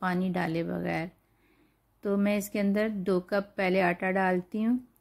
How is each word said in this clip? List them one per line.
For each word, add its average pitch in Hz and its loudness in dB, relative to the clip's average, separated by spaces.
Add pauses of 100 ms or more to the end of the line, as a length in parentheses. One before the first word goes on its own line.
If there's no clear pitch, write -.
पानी 185 0
डाले 170 -2
बगैर। 175 -4 (960)
तो 202 0
मैं 202 2
इसके 202 -4
अंदर 208 2
दो 190 0
कप 196 -4
पहले 190 2
आटा 180 0
डालती 185 0
हूँ, 240 2 (220)